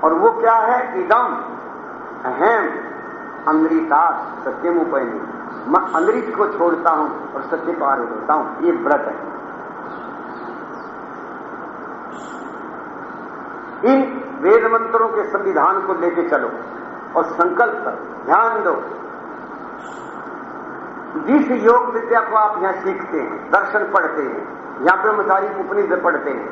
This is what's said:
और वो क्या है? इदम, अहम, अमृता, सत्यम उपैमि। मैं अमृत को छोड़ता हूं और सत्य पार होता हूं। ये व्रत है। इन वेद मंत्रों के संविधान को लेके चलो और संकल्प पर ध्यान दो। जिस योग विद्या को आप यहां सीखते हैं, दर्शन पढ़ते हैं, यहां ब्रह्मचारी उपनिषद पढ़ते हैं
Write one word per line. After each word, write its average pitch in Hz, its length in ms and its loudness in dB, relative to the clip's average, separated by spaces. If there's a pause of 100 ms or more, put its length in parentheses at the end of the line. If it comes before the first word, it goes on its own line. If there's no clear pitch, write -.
और 160 80 6
वो 185 180 6
क्या 226 240 4
है? 226 240 4 (220)
इदम, 240 360 4 (880)
अहम, 175 400 4 (840)
अमृता, 160 540 4 (420)
सत्यम 170 360 0
उपैमि। 123 400 0 (480)
मैं 247 240 2
अमृत 190 460 2
को 202 100 4
छोड़ता 170 420 2
हूं 156 180 2 (260)
और 135 80 -6
सत्य 165 300 -4
पार 139 260 0
होता 113 360 -2
हूं। - 300 -2
ये 170 80 4
व्रत 143 340 2
है। - 280 -8 (4000)
इन 269 380 4 (180)
वेद 214 320 8
मंत्रों 226 360 2
के 214 160 0
संविधान 190 640 2
को 190 60 -2
लेके 170 360 0
चलो 127 220 2 (680)
और 160 80 4
संकल्प 180 500 2
पर 120 200 -6 (320)
ध्यान 214 360 4
दो। 175 120 2 (2500)
जिस 156 360 4
योग 233 440 6
विद्या 226 260 2
को 220 160 0
आप 208 260 4
यहां 190 120 2
सीखते 185 460 -4
हैं, - 300 -6
दर्शन 202 340 4
पढ़ते 160 380 0
हैं, 127 180 -4 (420)
यहां 180 200 6
ब्रह्मचारी 196 440 2
उपनिषद 190 580 0
पढ़ते 147 260 2
हैं 113 220 -6